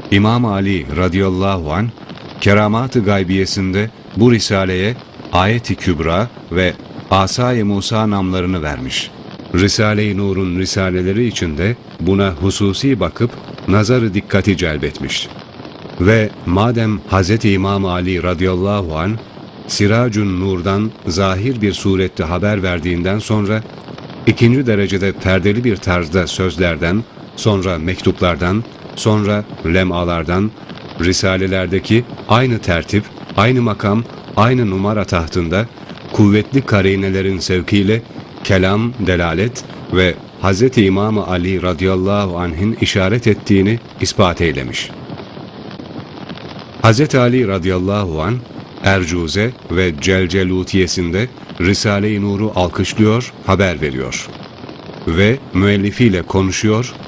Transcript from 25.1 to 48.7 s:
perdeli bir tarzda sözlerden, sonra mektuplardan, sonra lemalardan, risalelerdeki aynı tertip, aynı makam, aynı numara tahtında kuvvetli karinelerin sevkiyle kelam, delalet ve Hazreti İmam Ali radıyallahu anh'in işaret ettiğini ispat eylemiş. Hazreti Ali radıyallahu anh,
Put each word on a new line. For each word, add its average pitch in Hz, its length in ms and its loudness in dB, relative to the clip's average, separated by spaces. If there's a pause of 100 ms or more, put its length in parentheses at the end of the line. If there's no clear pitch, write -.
perdeli 95 520 2
bir 107 120 2
tarzda 90 500 0
sözlerden, 87 760 0 (320)
sonra 95 420 0
mektuplardan, 87 840 0 (320)
sonra 104 480 2 (220)
lemalardan, 87 840 0 (500)
risalelerdeki 92 1040 0 (240)
aynı 120 300 4
tertip, 92 460 0 (320)
aynı 120 260 4
makam, 110 420 0 (320)
aynı 117 340 4
numara 98 340 0
tahtında 87 600 0 (460)
kuvvetli 107 500 4
karinelerin 98 760 2
sevkiyle 98 640 2 (420)
kelam, 101 480 2 (140)
delalet 87 580 0 (280)
ve 90 220 4 (260)
Hazreti 101 440 4
İmam 101 340 2
Ali 90 440 -2
radıyallahu 92 760 0
anh'in 87 420 -2
işaret 104 460 0
ettiğini 104 520 4 (220)
ispat 92 400 2
eylemiş. 67 500 -2 (1900)
Hazreti 120 360 4
Ali 123 300 4
radıyallahu 92 760 0
anh, 107 120 0 (500)